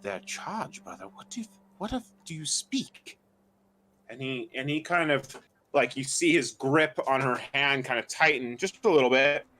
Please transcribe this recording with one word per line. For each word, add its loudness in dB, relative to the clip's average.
Their -6
charge, -10
brother. -16
What -20
do -12
you, -10
what -6
of, -6
do -14
you -10
speak? -6
And -12
he, -6
and -6
he -2
kind 0
of, -2
like, 2
you -6
see 2
his 2
grip 2
on 2
her 0
hand 0
kind -2
of -6
tighten 0
just -6
a 6
little 8
bit 4